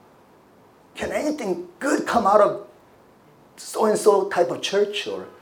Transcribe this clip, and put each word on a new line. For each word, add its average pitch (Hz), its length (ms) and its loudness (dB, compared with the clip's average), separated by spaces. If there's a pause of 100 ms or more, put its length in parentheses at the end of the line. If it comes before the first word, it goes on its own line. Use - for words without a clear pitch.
(960)
"Can - 160 -8
anything 233 560 -4 (100)
good 302 300 -2
come - 180 0
out 208 160 6
of - 240 0 (920)
so-and-so 202 720 2
type - 200 2
of 143 120 -6
church - 440 -2
or - 220 -8 (140)